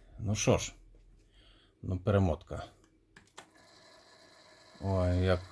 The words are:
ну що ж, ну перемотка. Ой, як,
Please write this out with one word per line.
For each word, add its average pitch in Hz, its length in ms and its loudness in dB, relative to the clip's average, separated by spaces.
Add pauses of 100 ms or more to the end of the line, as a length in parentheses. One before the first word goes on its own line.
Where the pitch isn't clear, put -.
(200)
ну 107 160 -2
що - 220 2
ж, - 160 -8 (1080)
ну 95 180 -4
перемотка. 90 640 0 (2250)
Ой, 90 360 2
як, 90 240 2 (100)